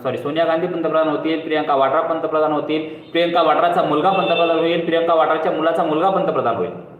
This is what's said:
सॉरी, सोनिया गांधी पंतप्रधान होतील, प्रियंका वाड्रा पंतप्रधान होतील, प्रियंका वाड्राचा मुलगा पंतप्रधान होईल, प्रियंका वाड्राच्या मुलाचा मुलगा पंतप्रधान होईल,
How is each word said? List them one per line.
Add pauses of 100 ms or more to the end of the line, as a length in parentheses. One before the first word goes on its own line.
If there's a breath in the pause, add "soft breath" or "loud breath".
सॉरी,
सोनिया
गांधी
पंतप्रधान
होतील,
प्रियंका
वाड्रा
पंतप्रधान
होतील,
प्रियंका
वाड्राचा
मुलगा
पंतप्रधान
होईल,
प्रियंका
वाड्राच्या
मुलाचा
मुलगा
पंतप्रधान
होईल, (300)